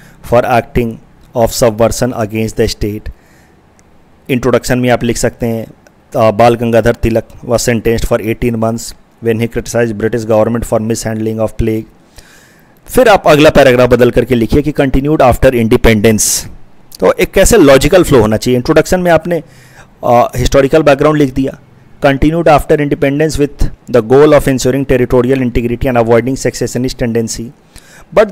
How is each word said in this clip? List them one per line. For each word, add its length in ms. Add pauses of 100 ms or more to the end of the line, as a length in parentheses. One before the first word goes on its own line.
(320)
for 120
acting 480 (440)
of 120
subversion 640
against 440
the 200
state। 340 (1200)
इंट्रोडक्शन 480
में 120
आप 140
लिख 120
सकते 300
हैं, 200 (500)
अ, 140
बाल 240
गंगाधर 380
तिलक 360 (220)
was 180
sentenced 440
for 80
eighteen 360
months 380 (300)
when 160
he 160
criticized 440
British 260
government 380
for 160
mishandling 560
of 120
plague। 340 (1040)
फिर 220
आप 200
अगला 220
पैराग्राफ 400
बदल 200
करके 240
लिखिए 280
कि 100
continued 480
after 340
independence। 920 (540)
तो 120
एक 200
कैसे 240
लॉजिकल 460
फ्लो 180
होना 160
चाहिए, 200
इंट्रोडक्शन 440
में 100
आपने, 320 (640)
अ, 320
हिस्टोरिकल 460
बैकग्राउंड 360
लिख 160
दिया, 240 (460)
continued 560
after 160
independence 640
with 280 (220)
the 220
goal 280
of 80
ensuring 420
territorial 480
integrity 480
and 100
avoiding 500
secessionist 560
tendency, 420 (720)
but 180